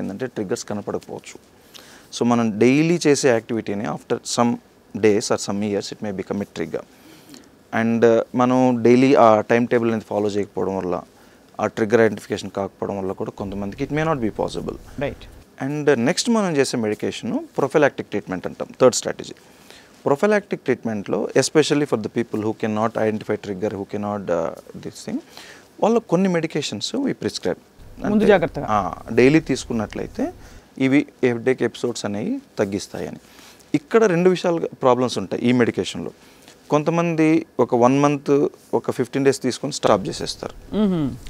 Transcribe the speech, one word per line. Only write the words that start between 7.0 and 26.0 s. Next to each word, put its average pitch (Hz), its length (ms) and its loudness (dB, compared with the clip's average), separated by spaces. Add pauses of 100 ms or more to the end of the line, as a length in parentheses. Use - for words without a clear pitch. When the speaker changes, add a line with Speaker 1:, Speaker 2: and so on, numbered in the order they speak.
Speaker 1:
And, 113 280 0
uh, 113 120 6 (200)
మనం 127 180 4 (260)
డైలీ 123 240 8 (140)
ఆ 117 60 10 (200)
టైమ్ 120 220 4
టేబుల్ 117 220 2
అనేది 110 180 -4
ఫాలో 104 240 0
చేయకపోవడం 98 460 -4
వల్ల 90 140 -4 (640)
ఆ 107 60 0
trigger 113 340 2
identification 104 500 0
కాకపోవడం 98 480 -6
వల్ల 95 140 -4
కూడా 110 180 -8
కొంతమందికి 101 560 -8
it 127 60 -8
may 156 120 -2
not 160 140 -2
be 113 120 -2
possible. - 460 -6 (240)
Speaker 2:
Right. 131 180 -8 (460)
Speaker 1:
And 143 340 0
next 147 320 0
మనం 202 260 2
చేసే 139 200 0
medication 110 640 -4 (200)
prophylactic 139 500 0
treatment 92 380 -8
అంటాం, - 220 -8 (120)
Third 127 140 6
strategy. - 400 -6 (720)
Prophylactic 196 560 0
ట్రీట్మెంట్‌లో 117 680 -4 (100)
especially 147 460 2
for 135 120 -2
the 107 120 -6
people 113 320 -4
who 107 100 0
cannot 110 400 -2
identify 110 460 -2 (100)
trigger, 101 240 -4
who 98 140 -8 (120)
cannot, 104 260 -6
uh, - 580 -6
this - 280 -14
thing, 262 100 -6 (640)
వాళ్ళకు 220 280 0